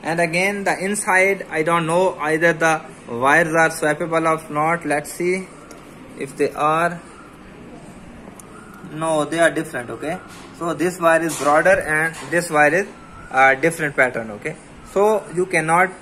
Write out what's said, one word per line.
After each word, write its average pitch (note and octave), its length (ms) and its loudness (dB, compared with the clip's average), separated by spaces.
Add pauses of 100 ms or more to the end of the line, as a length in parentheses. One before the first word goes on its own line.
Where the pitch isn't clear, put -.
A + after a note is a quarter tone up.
And E3 180 -2
again, F#3 420 -2
the F3 160 -2
inside, F#3+ 680 0
I D#3 140 -2
don't E3+ 220 0
know F3 340 2
either D#3+ 340 2
the D#3+ 280 0 (280)
wires C#3+ 440 2
are E3 160 4
swappable D#3+ 560 -2
or D#3 280 -2
not. D#3+ 320 0
Let's D3 260 -2
see F#3 360 -4 (720)
if - 200 -12
they C#3+ 140 0
are. E3 500 0 (1900)
No, D#3 320 0
they D#3+ 140 -4
are E3 120 6
different, D3 380 -6
okay? C#3+ 280 -8 (420)
So E3 140 -4
this E3+ 260 -2
wire E3 220 4
is D#3+ 200 -4
broader E3 400 4
and D#3 340 0 (160)
this E3+ 180 -2
wire D3 240 4
is G3 140 0 (440)
a C3+ 260 4
different D#3 400 -2
pattern, A#2 340 0
okay? D3 240 -10 (380)
So G#3 320 2 (100)
you F3+ 100 0
cannot E3+ 440 2 (120)